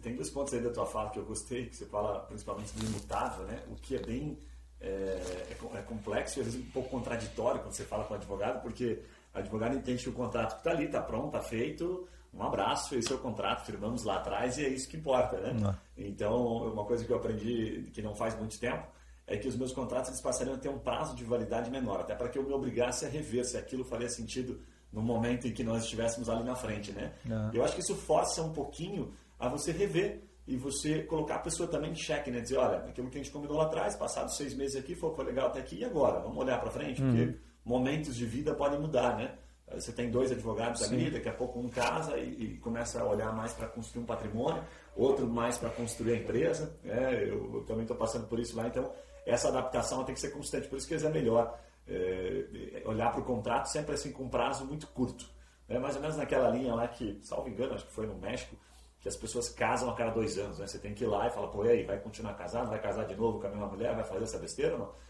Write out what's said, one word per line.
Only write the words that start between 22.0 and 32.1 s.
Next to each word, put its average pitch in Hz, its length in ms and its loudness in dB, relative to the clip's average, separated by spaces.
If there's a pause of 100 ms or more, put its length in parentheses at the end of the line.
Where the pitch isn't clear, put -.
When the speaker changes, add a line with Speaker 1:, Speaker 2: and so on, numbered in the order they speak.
Speaker 1:
até 101 140 -2
para 120 140 -2
que 131 100 -2
eu 135 60 2
me 139 80 0
obrigasse 127 520 2
a 143 40 -2
rever 123 360 0
se - 120 -2
aquilo 127 280 -4
faria 120 240 -2
sentido 117 520 -4 (320)
no 107 80 -2
momento 120 460 2
em 113 60 0
que 127 100 -2
nós 113 220 2
estivéssemos 117 440 0
ali 113 140 2
na 123 140 -2
frente, 104 340 -4
né? 110 220 -6 (120)
Speaker 2:
Não. 110 300 0
Speaker 1:
Eu - 100 6
acho 147 100 4
que 180 60 -2
isso 190 140 0
força - 480 4
um 160 100 -2
pouquinho 160 600 -4 (260)
a 123 100 0
você 147 220 0
rever 196 500 2 (280)
e 131 80 0
você 151 480 0
colocar 151 320 0
a - 20 -2
pessoa 165 300 -2
também 156 240 0
em - 20 -4
xeque, 147 340 -2